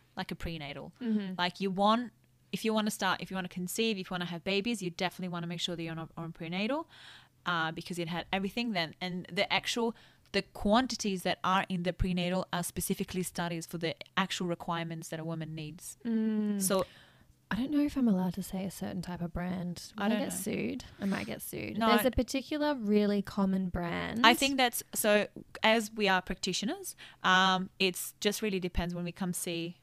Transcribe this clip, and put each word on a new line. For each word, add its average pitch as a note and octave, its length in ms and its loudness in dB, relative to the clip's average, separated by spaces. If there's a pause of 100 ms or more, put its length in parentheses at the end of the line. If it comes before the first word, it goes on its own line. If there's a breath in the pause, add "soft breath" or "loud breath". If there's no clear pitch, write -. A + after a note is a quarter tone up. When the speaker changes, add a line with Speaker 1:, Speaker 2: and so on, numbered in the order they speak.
(160 soft breath)
Speaker 1:
like - 160 -6
a F3 40 -6
prenatal. D#3 680 -8
Speaker 2:
Mm-hmm. G#3+ 360 0
Speaker 1:
Like F3+ 220 0
you G3 120 2
want, G#3+ 400 4 (400)
if - 120 -4
you A3 100 2
wanna G#3+ 180 2
start, F#3 300 0
if - 100 -10
you F#3 40 -6
wanna F#3 140 -4
conceive, G#3 480 0
if F#3 120 -8
you G3 40 -6
wanna F3 120 -4
have E3+ 180 -8
babies, G3 400 0
you F3 80 -2
definitely F3+ 380 -4
wanna E3+ 180 -6
make E3+ 120 -6
sure F3 160 -4
that E3+ 80 -6
you're E3 140 -6
on, E3 200 -8
on E3 160 -8
prenatal, G#3 540 -2 (600 loud breath)
uh, E3 240 0
because E3+ 280 -8
it E3 100 -2
had E3+ 220 -4
everything G3+ 420 -2
then. E3 280 -2
And F3+ 300 -6
the F#3 200 2
actual, A3+ 440 0 (380 loud breath)
the G3 100 2
quantities G#3 800 2
that - 200 0
are F#3 240 4
in F#3 140 0
the F3 120 0
prenatal F3+ 600 0
are F3 100 0
specifically F#3 600 -2
studies E3+ 420 -4
for E3+ 140 -8
the D#3+ 160 -2 (200)
actual F#3 300 0
requirements E3+ 640 -4
that D#3+ 100 -6
a D#3+ 40 -8
woman D#3+ 320 -6
needs. D#3 500 -12
Speaker 2:
Mm. G#3+ 560 0
Speaker 1:
So F#3+ 240 2 (680 loud breath)
Speaker 2:
I F#3+ 60 0
don't C4+ 140 -2
know D4 100 4
if D4 140 0
I'm B3 120 4
allowed F#3 260 4
to F#3+ 100 -6
say F#3+ 220 -6
a F3 60 -6
certain F#3+ 320 -6
type F3 180 -8
of E3+ 100 -4
brand. F3 680 -6
Speaker 1:
I G3+ 60 0
Speaker 2:
Will G#3 40 4
Speaker 1:
don't A3+ 100 2
Speaker 2:
get F#3 100 -2
Speaker 1:
know. F3+ 60 -6
Speaker 2:
sued? G#3+ 480 -4 (160)
I G#3 60 -6
might G3 220 -2
get - 160 -8
sued. - 340 -8
Speaker 1:
No, A3+ 120 4
Speaker 2:
There's G#3+ 120 6
Speaker 1:
I C4 60 4
Speaker 2:
a A#3+ 40 6
particular D4 640 0
really G#3 480 4
common F#3+ 480 0
brand. F3 560 -2
Speaker 1:
I A#3 80 10
think C#4 240 2
that's, B3 240 2 (140)
so G#3 320 4 (340)
as A3 320 6
we G#3+ 160 2
are F#3 140 4
practitioners, A#3 720 -4 (280 loud breath)
um, F#3 540 6
it's - 420 0
just G#3 220 2
really G3+ 180 0
depends F3 360 0
when F3 100 -4
we F3 60 -4
come F3+ 200 -4
see, E3+ 520 -4